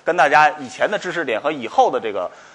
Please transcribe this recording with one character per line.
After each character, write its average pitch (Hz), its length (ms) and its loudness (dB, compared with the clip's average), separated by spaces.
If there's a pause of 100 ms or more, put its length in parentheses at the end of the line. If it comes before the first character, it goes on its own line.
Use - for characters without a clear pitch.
跟 165 100 0
大 156 140 4
家 151 180 6 (120)
以 127 100 -12
前 147 200 -2
的 202 100 -4
知 180 120 -8
识 165 140 -6
点 110 160 -2
和 151 100 -2
以 127 160 -8
后 233 220 2
的 127 100 -2
这 107 140 -4
个， 90 160 -4 (240)